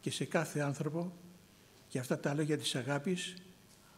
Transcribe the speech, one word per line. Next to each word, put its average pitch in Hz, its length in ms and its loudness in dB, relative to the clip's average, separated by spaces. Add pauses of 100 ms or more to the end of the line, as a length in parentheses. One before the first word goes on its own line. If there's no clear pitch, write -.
και - 100 -2
σε - 140 -2
κάθε 151 360 2
άνθρωπο, 147 520 -2 (760)
και - 100 -4
αυτά 135 200 0
τα 147 160 2
λόγια 151 240 2
της - 160 0
αγάπης 143 600 0 (640)